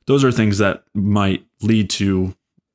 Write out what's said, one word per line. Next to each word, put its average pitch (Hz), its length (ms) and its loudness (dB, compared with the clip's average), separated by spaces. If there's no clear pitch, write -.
those 139 180 2
are 127 80 4
things 110 260 0
that 98 260 -2
might 101 520 -2
lead 110 280 0
to 95 460 -2